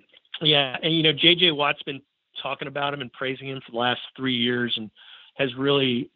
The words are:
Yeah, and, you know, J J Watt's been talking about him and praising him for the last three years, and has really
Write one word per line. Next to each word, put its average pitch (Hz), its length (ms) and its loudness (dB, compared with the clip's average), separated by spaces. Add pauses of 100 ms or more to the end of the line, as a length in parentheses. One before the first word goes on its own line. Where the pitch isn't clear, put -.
(420)
Yeah, 143 400 2
and, 156 100 0
you 165 100 2
know, 156 120 4
J 165 220 4
J 170 160 2
Watt's 147 320 -2
been 139 180 -10 (400)
talking 135 260 -6
about 143 240 -4
him 143 80 -8
and 123 140 -10
praising 135 340 -8
him 135 160 -10
for - 80 -20
the 117 60 -6
last 120 240 0 (120)
three 131 220 -2
years, 120 400 0
and 110 140 -8 (460)
has 131 180 0
really 135 600 2